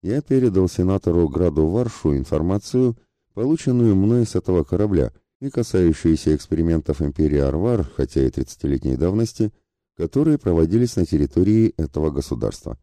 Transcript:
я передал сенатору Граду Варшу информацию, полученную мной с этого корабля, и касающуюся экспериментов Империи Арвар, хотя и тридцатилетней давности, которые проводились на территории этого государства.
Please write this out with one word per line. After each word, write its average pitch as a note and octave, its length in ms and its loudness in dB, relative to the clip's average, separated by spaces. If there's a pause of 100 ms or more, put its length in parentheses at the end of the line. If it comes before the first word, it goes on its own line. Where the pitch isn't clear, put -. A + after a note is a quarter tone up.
я A#2+ 200 -4
передал G#2+ 460 2
сенатору F2+ 600 0
Граду D#2 380 0
Варшу F#2+ 500 -2
информацию, F#2+ 800 -2 (380)
полученную B2 600 2
мной A2 320 2
с - 80 -14
этого F2+ 300 0
корабля, F2+ 480 0 (280)
и C3+ 100 -8
касающуюся E2 840 0
экспериментов D#2+ 680 -2
Империи D2 360 0
Арвар, D#2+ 460 0
хотя C2+ 400 -2
и B1 60 0
тридцатилетней C2+ 680 -4
давности, G#2 560 -2 (440)
которые D3 420 0
проводились F2+ 580 0
на F2+ 80 0
территории F#2 720 2
этого D#2 340 -2
государства. A#1 720 -6